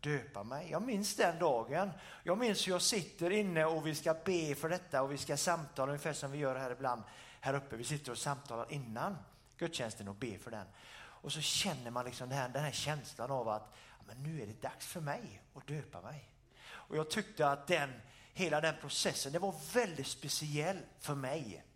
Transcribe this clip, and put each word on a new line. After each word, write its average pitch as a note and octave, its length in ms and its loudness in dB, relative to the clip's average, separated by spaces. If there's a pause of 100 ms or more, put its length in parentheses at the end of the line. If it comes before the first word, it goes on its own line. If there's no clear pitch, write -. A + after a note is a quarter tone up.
döpa B2+ 420 -2
mig. C#3+ 280 -6
Jag E3 120 0
minns G#3 340 0
den F3 220 6
dagen. D3+ 520 4 (320)
Jag F3 160 4
minns A#3 280 4
hur F#3 60 2
jag F3 100 4
sitter F3 480 2
inne F#3 340 4
och D#3+ 220 2
vi D#3 80 2
ska D#3+ 200 4 (100)
be E3 300 4
för D#3+ 140 -2
detta D#3+ 340 2
och C#3 100 0
vi C#3+ 60 -2
ska C#3+ 180 0
samtala C#3+ 560 2
ungefär C#3+ 200 -2
som C#3 200 -4
vi C#3+ 60 -4
gör C3+ 180 2
här C3 140 -2
ibland B2 320 0 (380)
här C3+ 140 2
uppe. C#3 220 -2
Vi A#2 80 -6
sitter C#3+ 280 -2
och A2+ 60 -4
samtalar B2 540 -2
innan C#3 440 -2 (420)
gudstjänsten A#2 500 -2
och G2 60 -6
ber G#2 240 -4
för - 120 -12
den. G#2 160 -6 (300)
Och - 360 -10
så D#3 80 -2
känner C3+ 500 0
man B2 140 0
liksom B2 240 -6
den C#3 100 0
här, B2+ 100 0
den C3+ 160 0
här C#3+ 80 0
känslan C#3 580 -2
av B2 180 2
att, G#2+ 260 -2 (240)
ja, - 80 -20
men A#2+ 160 -12
nu D3+ 200 -4
är G2+ 40 -4
det G#2+ 160 -10
dags - 240 -6
för - 140 -6
mig D3 420 -4 (120)
att C3+ 120 -16
döpa C#3+ 340 -6
mig. C3+ 300 -12 (580)
Och - 80 -2
jag D#3 140 0
tyckte G3+ 380 2
att C#3 180 2
den, D3 260 4 (400)
hela D#3 280 4
den D#3 200 4
processen, C#3 520 0
det E3+ 60 2
var F#3+ 160 0 (180)
väldigt E3+ 340 2
speciell D3+ 720 -2 (200)
för D3 160 -2
mig. C3 500 -4 (120)